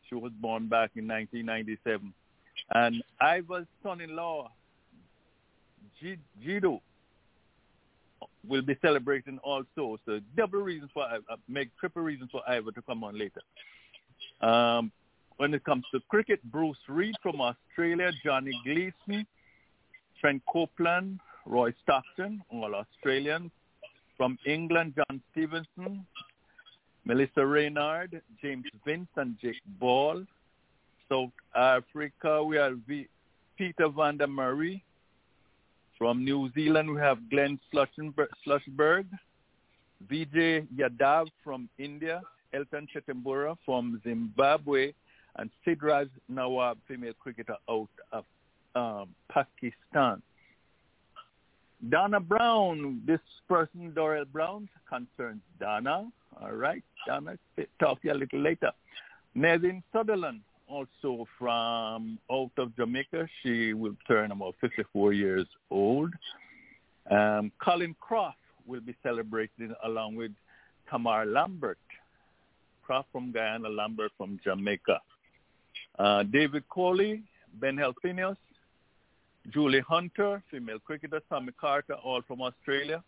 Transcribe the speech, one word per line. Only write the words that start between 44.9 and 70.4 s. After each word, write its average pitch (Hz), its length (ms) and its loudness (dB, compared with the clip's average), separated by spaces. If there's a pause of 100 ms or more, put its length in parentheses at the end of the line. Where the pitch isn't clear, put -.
and 110 140 -8 (180)
Sidraj 147 420 2 (200)
Nawab, 127 480 0 (100)
female 123 340 -10
cricketer 117 360 -10 (120)
out 110 200 -2 (240)
of, 110 100 -8 (520)
um, 104 380 -4 (160)
Pakistan. 127 920 0 (1700)
Donna 202 300 4
Brown, 180 840 2
this 160 140 4 (280)
person, 170 480 0
Dorrell 156 300 0
Brown, 165 420 -6 (220)
concerns 120 520 -8 (180)
Donna. 123 480 -2 (340)
All 104 100 -10
right, 135 320 -4 (240)
Donna, 147 300 -6 (420)
talk 147 220 2
to 160 60 -4
you 151 60 2
a - 20 2
little 139 240 -4
later. 160 320 0 (640)
Nadine 170 480 2 (100)
Sutherland, 190 480 0 (260)
also 131 580 -6 (140)
from 113 800 -2 (120)
out 131 260 0
of 123 180 -2
Jamaica. 135 520 -2 (140)
She 117 320 2
will 107 220 -2 (120)
turn 107 240 4
about 98 280 -6
fifty-four 104 540 2
years 95 340 2 (240)
old. 127 420 2 (960)
Um, 104 420 4 (120)
Colin 175 380 2
Croft 202 360 -2 (280)
will 123 160 -10
be 117 220 -12
celebrating 113 720 -4 (120)
along 110 300 -4
with 113 160 -6 (580)